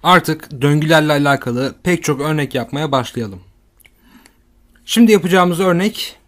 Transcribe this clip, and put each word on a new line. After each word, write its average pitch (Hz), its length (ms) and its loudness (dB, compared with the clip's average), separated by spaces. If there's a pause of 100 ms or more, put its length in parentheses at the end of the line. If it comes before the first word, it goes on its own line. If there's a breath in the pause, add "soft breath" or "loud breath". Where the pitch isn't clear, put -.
Artık 160 580 0
döngülerle 151 520 2
alakalı 135 680 -2
pek 170 200 -2
çok 139 180 -2
örnek 151 340 -4
yapmaya 139 360 -4
başlayalım. 117 480 -4 (1500 soft breath)
Şimdi 226 260 4
yapacağımız 180 480 2
örnek 185 560 -2 (120)